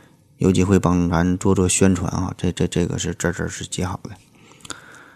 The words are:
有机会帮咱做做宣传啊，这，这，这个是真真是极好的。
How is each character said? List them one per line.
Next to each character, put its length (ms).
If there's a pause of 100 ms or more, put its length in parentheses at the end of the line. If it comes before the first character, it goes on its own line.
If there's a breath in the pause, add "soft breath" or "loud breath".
(380 loud breath)
有 120
机 140
会 160
帮 280
咱 300
做 160
做 140
宣 260
传 160
啊， 260
这， 140
这， 160
这 180
个 140
是 160
真 180
真 160
是 160
极 200
好 180
的。 80 (1040 loud breath)